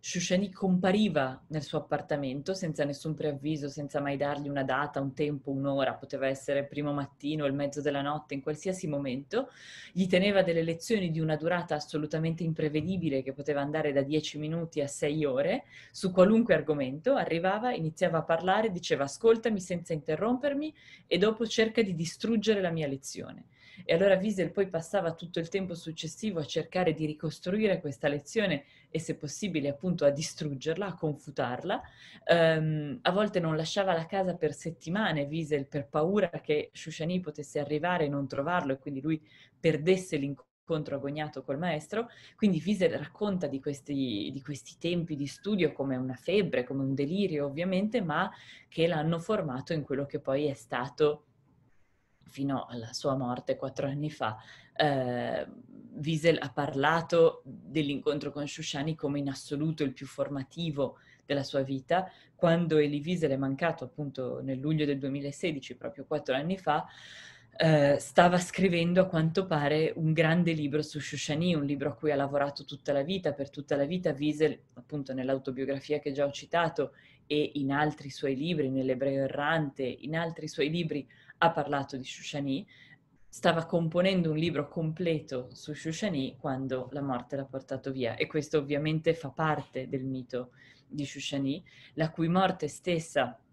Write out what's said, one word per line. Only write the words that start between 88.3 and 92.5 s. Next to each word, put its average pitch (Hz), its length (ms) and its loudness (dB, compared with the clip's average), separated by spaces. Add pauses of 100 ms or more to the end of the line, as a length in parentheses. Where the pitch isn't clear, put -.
ovviamente 156 560 0
fa 160 160 -6
parte 147 600 -2
del 135 160 -4
mito 127 460 -6 (360)
di 147 180 -6
Shushani, 139 580 -4 (320)
la 160 160 0
cui 165 180 0
morte 185 380 2